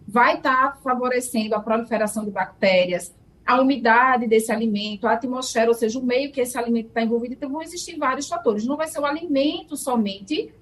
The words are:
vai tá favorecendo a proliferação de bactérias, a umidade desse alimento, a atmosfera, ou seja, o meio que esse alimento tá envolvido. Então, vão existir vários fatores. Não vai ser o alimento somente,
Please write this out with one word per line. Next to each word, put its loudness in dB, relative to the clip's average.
vai 4
tá 2
favorecendo -2
a -2
proliferação -2
de -6
bactérias, 0
a 4
umidade 4
desse 4
alimento, -2
a 4
atmosfera, -2
ou 2
seja, -2
o -6
meio 0
que -4
esse -2
alimento -2
tá -2
envolvido. -2
Então, -8
vão -6
existir -12
vários -2
fatores. -2
Não -2
vai -4
ser -8
o -2
alimento -2
somente, -2